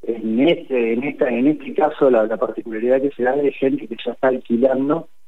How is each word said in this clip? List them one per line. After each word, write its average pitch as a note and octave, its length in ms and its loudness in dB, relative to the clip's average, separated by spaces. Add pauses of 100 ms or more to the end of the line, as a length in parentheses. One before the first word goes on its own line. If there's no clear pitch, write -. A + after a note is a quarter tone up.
en A2+ 460 0
este, A#2+ 460 0
en A#2+ 100 -2
esta, C#3+ 260 -2
en B2 180 2
este D3 260 -2
caso, - 360 2
la, A2 160 4
la A2 120 -2
particularidad A#2 640 -2
que C#3 100 0
se - 120 -6
da B2+ 120 0
es D3 80 0
de C#3 100 2
gente C3+ 340 -2
que A#2 160 -8
ya A#2+ 100 -4
está - 140 -2
alquilando C3 800 0 (200)